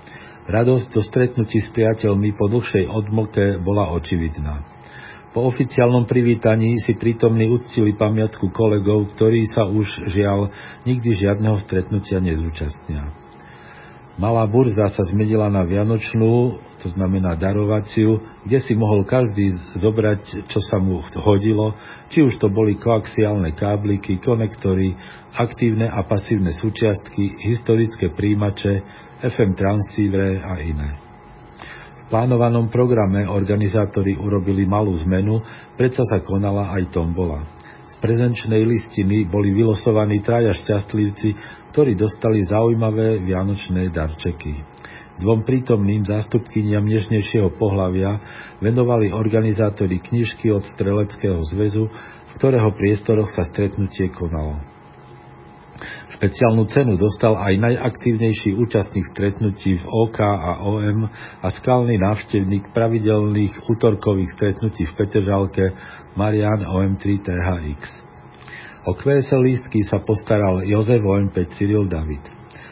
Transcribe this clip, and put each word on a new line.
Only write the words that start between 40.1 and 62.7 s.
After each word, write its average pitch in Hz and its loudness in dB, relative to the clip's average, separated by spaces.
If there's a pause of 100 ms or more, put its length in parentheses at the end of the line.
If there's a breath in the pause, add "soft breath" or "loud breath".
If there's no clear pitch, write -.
traja 117 2
šťastlivci, 104 -2 (120)
ktorí 135 4
dostali 107 0
zaujímavé 110 2
vianočné 92 -2
darčeky. 78 -6 (640 loud breath)
Dvom 110 2
prítomným 107 2
zástupkyniam 104 -2
nežnejšieho 107 0
pohlavia 98 0 (400 loud breath)
venovali 113 2
organizátori 107 0
knižky 117 -2
od 98 -2
Streleckého 101 -2
zväzu, 104 0
v - -18
ktorého 117 2
priestoroch 104 2
sa 85 -2
stretnutie 95 -2
konalo. 76 -6 (1600 loud breath)
Špeciálnu 113 2
cenu 120 2
dostal 107 2
aj 98 2
najaktívnejší 113 0
účastník 101 0
stretnutí 98 0
v 85 -10
O 113 0
K 113 -4
a 92 -2
O 107 -2
M 104 -2 (340 loud breath)
a 92 -4
skalný 120 0
návštevník 98 -2